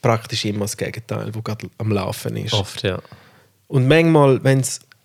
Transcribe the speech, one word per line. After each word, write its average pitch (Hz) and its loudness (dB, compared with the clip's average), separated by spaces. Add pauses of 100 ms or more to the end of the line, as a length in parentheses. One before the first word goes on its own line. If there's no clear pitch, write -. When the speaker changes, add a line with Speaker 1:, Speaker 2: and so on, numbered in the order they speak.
Speaker 1:
praktisch 113 0
immer 104 -4
das 101 -6
Gegenteil, 107 -8
wo 110 -8
gerade 107 -8
am 110 -2
Laufen 110 -4
ist. 107 -6
Speaker 2:
Oft, 101 -6
ja. 95 -2 (680)
Speaker 1:
Und 127 2
manchmal, 151 6
wenn 135 4
sie - -6 (260)